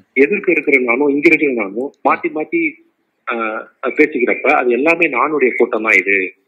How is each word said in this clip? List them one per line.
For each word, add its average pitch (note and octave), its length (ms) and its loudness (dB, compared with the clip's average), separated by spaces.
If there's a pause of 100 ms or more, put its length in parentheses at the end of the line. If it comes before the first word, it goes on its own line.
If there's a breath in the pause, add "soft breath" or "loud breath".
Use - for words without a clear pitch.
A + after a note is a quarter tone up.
(120)
எதிர்க்க F3+ 400 2
இருக்கிற D3 280 0
நானும் B2+ 280 0
இங்க D3 240 2
இருக்கிற D3+ 200 0
நானும் A2+ 400 -6 (160)
மாத்தி D#3+ 260 -2
மாத்தி, D#3+ 360 -4 (640)
ஆ, A2+ 360 -6 (140)
பேசிக்கிறப்ப C3+ 580 0
அது C3 300 2
எல்லாமே E3 380 0
நானுடைய C3 460 0
கூட்டம் A2+ 280 0
தான் A2 140 2
இது. F#2+ 380 0 (140)